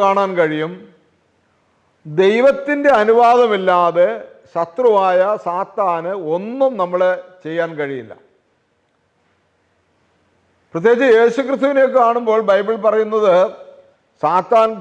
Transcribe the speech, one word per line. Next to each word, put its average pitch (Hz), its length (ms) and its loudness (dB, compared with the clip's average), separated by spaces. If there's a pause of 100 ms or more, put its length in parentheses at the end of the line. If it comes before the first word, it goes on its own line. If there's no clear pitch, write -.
കാണാൻ 196 340 0
കഴിയും, 156 360 -4 (1300)
ദൈവത്തിൻ്റെ 269 920 0
അനുവാദമില്ലാതെ 208 1080 2 (460)
ശത്രുവായ 185 680 0 (240)
സാത്താന് 180 680 -4 (240)
ഒന്നും 254 460 -2
നമ്മളെ 180 320 0 (320)
ചെയ്യാൻ 165 340 -4
കഴിയില്ല. 135 340 -10 (2500)
പ്രത്യേകിച്ച് 233 360 2 (100)
യേശുക്രിസ്തുവിനെയൊക്കെ 254 840 0
കാണുമ്പോൾ 233 380 0 (100)
ബൈബിൾ 202 240 0 (100)
പറയുന്നത് 214 500 0 (880)
സാത്താൻ 185 460 2 (120)